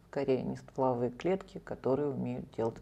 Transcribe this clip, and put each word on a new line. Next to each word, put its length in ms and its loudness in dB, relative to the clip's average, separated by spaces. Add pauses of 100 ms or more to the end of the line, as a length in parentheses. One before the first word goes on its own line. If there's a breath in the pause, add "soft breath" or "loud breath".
скорее, 340 2
не 140 -4
стволовые 520 2
клетки, 500 -2
которые 500 0
умеют 360 -4 (100)
делать 260 -2